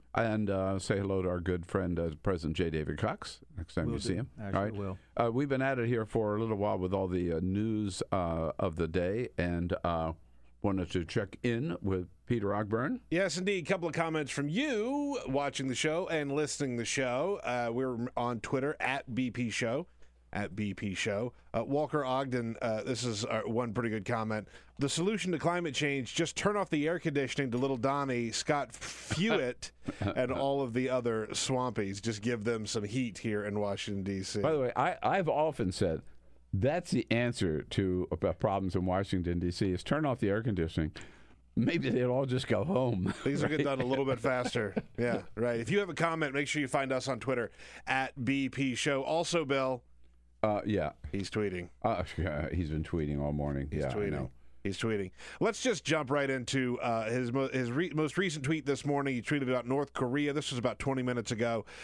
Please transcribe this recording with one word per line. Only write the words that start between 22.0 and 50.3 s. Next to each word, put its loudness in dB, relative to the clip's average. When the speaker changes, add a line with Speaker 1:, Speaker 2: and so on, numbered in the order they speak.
Speaker 3:
Ogden, -2
uh, 0
this -2
is, -2
uh, 0
one 0
pretty 0
good -2
comment. -2
"The 0
solution 0
to 0
climate 0
change, 0
just 0
turn 2
off 0
the 2
air 2
conditioning 0
to 2
little 2
Donnie, 0
Scott 0
Fewitt, -2
Speaker 1:
<laughs> -
Speaker 3:
and 2
all 2
of -2
the 2
other 2
swampies. 0
Just -2
give 0
them 0
some -2
heat -2
here 0
in 0
Washington, -2
D 0
C." -2
Speaker 1:
By 4
the 2
way, 0
I, 2
I've 2
often 2
said 2
that's 2
the 2
answer 2
to, 2
uh, 2
problems 0
in 2
Washington, 2
D 2
C, 0
is -2
turn 0
off 0
the 2
air 2
conditioning. 0
Maybe 2
they'll 2
all 2
just 0
go 2
home. 2
Speaker 3:
Things 0
will 2
get 2
Speaker 1:
<laughs> -
Right? 2
Speaker 3:
done 0
a 2
little 0
bit 0
faster. 0
Speaker 1:
<laughs> -12
Speaker 3:
Yeah, 0
right. 0
If -4
you 4
have -2
a -6
comment, 0
make 0
sure -2
you -2
find 0
us 0
on -2
Twitter 0
at -2
B 2
P 0
Show. 2
Also, 2
Bill. 0